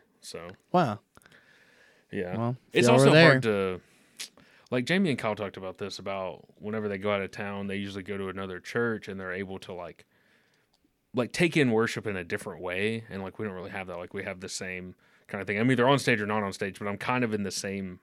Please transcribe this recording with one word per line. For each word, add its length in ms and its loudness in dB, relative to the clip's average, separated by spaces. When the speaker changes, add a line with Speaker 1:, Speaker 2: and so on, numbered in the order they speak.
Speaker 1:
So. 280 -14
Speaker 2:
Wow. 280 2
Speaker 1:
Yeah. 260 -4
Speaker 2:
Well, 200 -2
if 80 4
Speaker 1:
It's 80 8
Speaker 2:
y'all 100 10
were 60 10
Speaker 1:
also 100 10
Speaker 2:
there. 180 10
Speaker 1:
hard 120 4
to, 380 0
like, 140 0
Jamie 240 2
and 100 0
Kyle 160 0
talked 220 -6
about 220 -8
this, 200 -8
about 460 -6
whenever 260 -4
they 100 -2
go 140 0
out 100 0
of 100 -6
town, 360 -6
they 100 -4
usually 260 -6
go 140 -8
to 120 -4
another 300 -8
church, 480 -2
and 120 -8
they're 140 -8
able 260 -6
to, 140 -14
like, 320 -14
like, 180 -2
take 260 2
in 140 4
worship 360 0
in 80 -4
a 80 -4
different 380 -8
way. 480 -2
And, 140 -8
like, 160 -10
we 60 -4
don't 100 -8
really 160 -10
have 160 -10
that. 100 -10
Like, 160 -12
we 100 -8
have 160 -8
the 100 -10
same 440 -8
kind 140 -6
of 60 -6
thing. 120 0
I'm 120 4
either 160 4
on 120 6
stage 220 2
or 60 -4
not 160 0
on 100 -4
stage, 260 -6
but 80 -6
I'm 100 -2
kind 260 0
of 100 0
in 100 -2
the 80 -4
same 520 -8